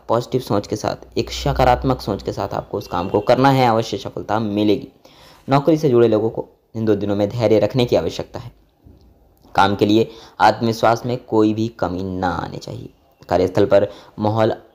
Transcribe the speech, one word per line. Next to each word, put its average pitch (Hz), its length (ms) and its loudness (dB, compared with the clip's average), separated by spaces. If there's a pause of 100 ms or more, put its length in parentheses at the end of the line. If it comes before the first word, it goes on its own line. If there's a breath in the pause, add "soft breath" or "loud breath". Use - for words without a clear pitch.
पॉजिटिव 120 320 -2
सोच 104 260 -4
के 107 100 -6
साथ, - 300 -6 (120)
एक 117 140 -6
सकारात्मक 131 680 0
सोच 98 220 -6
के 107 100 -8
साथ 101 220 -6
आपको - 240 -6
उस 107 100 -10
काम 90 200 -4
को 104 120 0
करना 123 300 4
है, 131 180 4
अवश्य 113 300 0
सफलता - 420 -6
मिलेगी। 104 480 0 (600 soft breath)
नौकरी 139 280 4
से 156 120 -2
जुड़े 117 200 6
लोगों 110 220 0
को - 180 -10 (260)
इन 113 100 -6
दो 110 120 2
दिनों 101 200 -4
में 104 140 0
धैर्य 110 280 2
रखने 113 260 0
की 117 120 0
आवश्यकता - 440 -6
है। - 120 -18 (1000)
काम 98 220 4
के 104 100 2
लिए 110 240 2 (300 loud breath)
आत्मविश्वास 113 640 2
में 123 140 -4
कोई 107 340 2
भी 110 160 -4
कमी 90 340 -6
ना 92 240 -4
आनी - 300 -6
चाहिए। - 340 -14 (360)
कार्यस्थल 90 380 2
पर 101 220 4 (300 loud breath)
माहौल 110 360 0 (200)